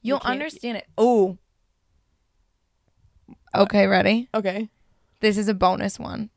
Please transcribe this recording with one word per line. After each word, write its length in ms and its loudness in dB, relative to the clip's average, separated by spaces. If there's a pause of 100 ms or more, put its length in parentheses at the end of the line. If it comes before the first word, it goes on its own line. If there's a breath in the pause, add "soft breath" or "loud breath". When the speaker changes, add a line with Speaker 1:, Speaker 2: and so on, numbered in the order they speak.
Speaker 1:
You'll 160 -2
Speaker 2:
You 40 -6
can't 120 -2
Speaker 1:
understand 460 -8
it. 80 -16 (100)
Oh. 400 4 (2250)
Okay, 320 4
ready? 460 0
Speaker 2:
Okay. 360 -4 (500)
Speaker 1:
This 180 2
is 100 -2
a 60 0
bonus 460 -2
one. 380 -8